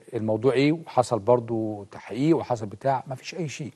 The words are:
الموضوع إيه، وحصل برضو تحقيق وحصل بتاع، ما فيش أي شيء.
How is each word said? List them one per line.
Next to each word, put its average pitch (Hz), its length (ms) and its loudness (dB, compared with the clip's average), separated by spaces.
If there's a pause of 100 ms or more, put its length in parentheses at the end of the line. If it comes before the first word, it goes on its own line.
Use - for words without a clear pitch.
(140)
الموضوع 110 400 2
إيه، 139 180 4
وحصل 127 480 0
برضو 110 640 0
تحقيق 131 540 0
وحصل 117 280 -4
بتاع، 131 420 -2
ما 135 80 -6
فيش - 200 -12
أي 170 140 -6
شيء. 123 260 -10